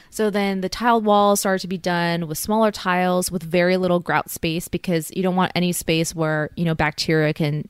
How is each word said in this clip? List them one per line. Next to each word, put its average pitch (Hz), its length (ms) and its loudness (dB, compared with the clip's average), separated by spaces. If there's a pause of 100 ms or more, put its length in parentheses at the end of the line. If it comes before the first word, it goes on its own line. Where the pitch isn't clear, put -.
So 214 220 -2
then 196 300 0
the 185 80 -2
tiled 233 360 2
walls 202 360 6
started 190 180 0
to 185 80 -10
be 185 100 -4
done 170 500 -2
with 156 120 -8
smaller 214 320 2
tiles 180 600 0
with 170 120 -6
very 180 340 2
little 180 220 2
grout 156 320 -2
space 165 360 -4
because 165 480 -4
you 180 60 -2
don't 185 140 0
want 185 180 0
any 175 180 0
space 165 440 -2
where, 156 400 -2
you 170 100 -2
know, 160 80 0
bacteria 156 640 0
can 151 340 -2